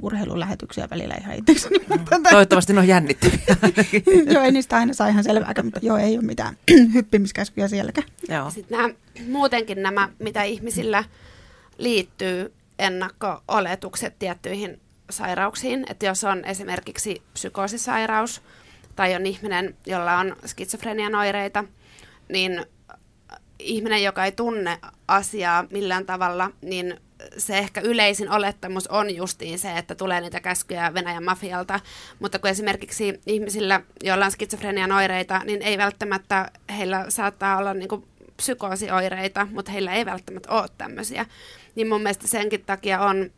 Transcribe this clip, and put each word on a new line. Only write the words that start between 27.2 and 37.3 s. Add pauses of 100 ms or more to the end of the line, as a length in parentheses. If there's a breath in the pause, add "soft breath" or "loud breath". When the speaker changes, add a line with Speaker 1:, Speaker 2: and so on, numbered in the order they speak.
Speaker 3:
se
ehkä
yleisin
olettamus
on
justiin
se,
että
tulee
niitä
käskyjä
Venäjän
mafialta. (380 loud breath)
Mutta
kun
esimerkiksi
ihmisillä, (220)
joilla
on
skitsofrenian
oireita,
niin
ei
välttämättä, (260)
heillä
saattaa